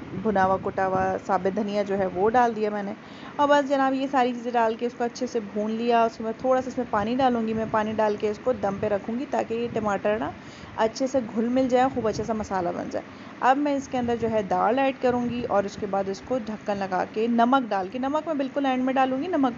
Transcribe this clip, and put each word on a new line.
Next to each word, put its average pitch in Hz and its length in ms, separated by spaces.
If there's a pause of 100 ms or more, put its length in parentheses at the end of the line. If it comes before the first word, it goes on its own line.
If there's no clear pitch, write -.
(240)
भुना 196 200
हुआ 190 140
कुटा 190 280
हुआ 185 320
साबित 190 360
धनिया 202 300
जो 196 120
है 190 120
वो 185 220
डाल 240 240
दिया 214 180
मैंने। 208 240 (440)
और 285 80
बस 285 180
जनाब 269 280
ये 269 140
सारी 254 260
चीज़ें 240 200
डाल 226 220
के 240 120
उसको 247 160
अच्छे 240 240
से 240 120
भून 208 320
लिया। 233 340
उसके 226 180
बाद 220 200
थोड़ा 254 180
सा 254 60
इसमें 247 240
पानी 220 240
डालूँगी 233 380
मैं, 220 180
पानी 220 220
डाल 208 240
के 214 100
इसको 208 260
दम 196 240
पे 202 100
रखूँगी 220 380
ताकि 226 300
ये 233 120
टमाटर 214 520
ना 311 140 (440)
अच्छे 226 300
से 262 140
घुल 214 280
मिल 262 180
जाए, 254 220
खूब 240 180
अच्छा 214 160
सा 226 100
मसाला 196 380
बन - 180
जाए। - 140 (400)
अब 262 140
मैं 285 200
इसके 269 200
अंदर 240 180
जो 226 120
है 220 200
दाल 190 320
ऐड 269 200
करूँगी 240 440
और 202 220
उसके 208 200
बाद 196 240
इसको 254 300
ढक्कन 214 360
लगा 190 300
के 214 220
नमक 233 420
डाल 190 200
के, 254 100
नमक 294 280
मैं 311 100
बिल्कुल 277 280
एंड 254 180
में 262 120
डालूँगी, 262 320
नमक 277 300